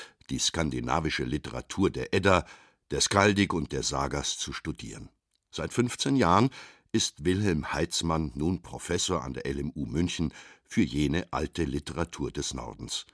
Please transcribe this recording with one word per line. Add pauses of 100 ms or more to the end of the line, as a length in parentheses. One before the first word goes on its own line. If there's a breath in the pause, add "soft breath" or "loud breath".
(300 loud breath)
die
skandinavische
Literatur
der
Edda, (460 loud breath)
der
Skaldik
und
der
Sagas
zu
studieren. (420)
Seit
fünfzehn
Jahren (440 loud breath)
ist
Wilhelm
Heitzmann
nun
Professor
an
der
L
M
U
München (320 loud breath)
für
jene
alte
Literatur
des
Nordens.